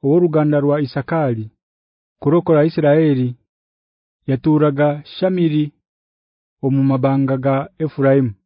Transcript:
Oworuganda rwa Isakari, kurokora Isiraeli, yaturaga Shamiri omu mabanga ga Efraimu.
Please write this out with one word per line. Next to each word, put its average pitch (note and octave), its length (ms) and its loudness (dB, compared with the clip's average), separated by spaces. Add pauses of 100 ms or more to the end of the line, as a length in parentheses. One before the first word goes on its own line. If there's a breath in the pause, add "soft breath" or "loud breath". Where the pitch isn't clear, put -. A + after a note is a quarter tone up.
Oworuganda D3+ 560 2
rwa C#3+ 220 0
Isakari, C3 680 -4 (680)
kurokora D#3 460 2
Isiraeli, D3 680 0 (920)
yaturaga D3 760 0
Shamiri E3 680 -2 (880)
omu C3+ 220 0
mabanga C3+ 540 0
ga C3+ 320 -2 (100)
Efraimu. C#3 540 0 (120)